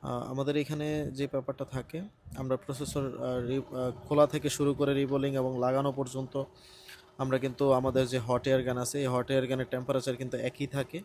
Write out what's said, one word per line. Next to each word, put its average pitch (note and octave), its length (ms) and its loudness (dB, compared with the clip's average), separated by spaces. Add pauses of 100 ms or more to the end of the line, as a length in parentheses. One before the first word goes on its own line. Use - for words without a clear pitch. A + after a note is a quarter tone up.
আহ, C3+ 80 -8
আমাদের C3 480 -2
এখানে D3+ 540 -2
যে C#3 160 -4
ব্যাপারটা C3 380 -4
থাকে, C3 360 -8 (360)
আমরা C3 200 0
প্রসেসর, C#3 480 -4
আহ, B2+ 320 -4 (100)
রি-, C3+ 280 -2
আহ, B2+ 320 -4
খোলা D3 200 8
থেকে C#3+ 220 0
শুরু C#3+ 240 2
করে C#3 200 2
রিবোলিং C#3 420 2
এবং C3 240 0
লাগানো C3 320 2
পর্যন্ত C3 520 -4 (720)
আমরা C3 200 2
কিন্তু C3+ 340 2
আমাদের C3 360 4
যে B2+ 120 0
হট B2 280 0
এয়ার C3 160 4
গান B2 140 0
আছে, B2 220 -2
এই C#3 80 0
হট B2+ 240 0
এয়ার C3 160 2
গানের C3 240 0
টেম্পারেচার B2+ 440 -2
কিন্তু B2+ 220 -6
একই B2+ 300 -4
থাকে C#3 380 -6